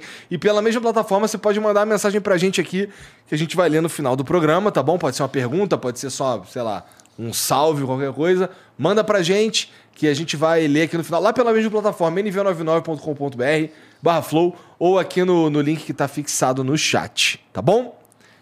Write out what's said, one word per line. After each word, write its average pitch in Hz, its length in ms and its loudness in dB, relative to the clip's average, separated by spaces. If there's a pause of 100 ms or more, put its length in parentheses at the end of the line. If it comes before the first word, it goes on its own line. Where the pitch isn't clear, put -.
(300)
E 175 80 -6
pela 208 240 2
mesma 226 200 0
plataforma 214 460 0
você 214 100 -4
pode 208 220 0
mandar 208 200 2
uma 214 80 2
mensagem 208 340 0
pra 190 160 2
gente 185 240 0
aqui, 196 280 -4 (380)
que - 60 -6
a 151 40 0
gente 160 180 -4
vai 175 140 4
ler 156 120 2
no 165 80 0
final 131 260 -2
do 139 80 -2
programa, 170 480 2
tá 147 120 0
bom? 170 160 2
Pode 139 160 -2
ser 147 80 -2
uma 131 60 -2
pergunta, 147 500 -2
pode 123 200 -8
ser 135 120 -8
só, 117 320 -4
sei - 180 -10
lá, 107 240 -6 (320)
um 113 160 -8
salve, 143 520 0
qualquer 131 280 -4
coisa. 185 380 0 (260)
Manda 196 260 2
pra 208 200 0
gente, 208 480 0 (240)
que 151 120 -2
a 147 60 4
gente 156 240 -4
vai 160 300 2
ler 147 160 4
aqui 165 120 -4
no 165 80 -2
final, 170 160 -2
lá 208 140 2
pela 240 180 2
mesma 220 200 2
plataforma, 190 480 -2
N 214 100 -2
V 196 140 -2
nove 175 200 -2
nove 160 200 2
ponto 156 180 -6
com 151 140 -6
ponto 139 200 -6
B 120 100 -2
R 156 260 0 (280)
barra 165 220 2
flow, 170 340 0 (220)
ou 185 220 4
aqui 185 240 0
no, 170 260 4
no 147 100 0
link 151 240 -2
que - 80 -10
tá 139 160 -2
fixado 135 560 -2
no 139 140 0
chat, - 720 -2
tá - 120 -8
bom? 226 360 2 (420)